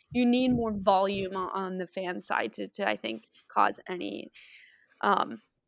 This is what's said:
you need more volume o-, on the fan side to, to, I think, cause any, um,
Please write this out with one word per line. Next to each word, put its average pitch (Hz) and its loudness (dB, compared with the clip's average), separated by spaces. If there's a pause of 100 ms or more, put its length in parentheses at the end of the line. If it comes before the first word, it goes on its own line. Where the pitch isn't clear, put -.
(120)
you 247 4
need 247 4
more 226 0
volume 196 2
o-, 185 -2
on 185 -4
the 180 -4
fan 180 -6
side - -2
to, 202 -10
to, 196 -4
I - 0
think, 220 -8 (220)
cause 101 0
any, - -8 (680)
um, 107 2 (260)